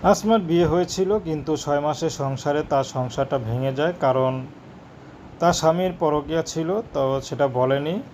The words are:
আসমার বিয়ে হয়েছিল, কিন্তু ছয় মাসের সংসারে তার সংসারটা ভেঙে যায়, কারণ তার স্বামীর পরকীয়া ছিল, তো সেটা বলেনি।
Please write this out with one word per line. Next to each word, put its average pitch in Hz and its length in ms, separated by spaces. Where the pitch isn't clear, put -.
আসমার 214 380
বিয়ে 170 240
হয়েছিল, 180 360
কিন্তু 156 240
ছয় 147 220
মাসের 151 360
সংসারে 143 400
তার 135 140
সংসারটা 135 420
ভেঙে 127 320
যায়, 165 140
কারণ 131 300
তার 170 200
স্বামীর 175 420
পরকীয়া 151 500
ছিল, 160 180
তো 143 80
সেটা 139 180
বলেনি। 139 360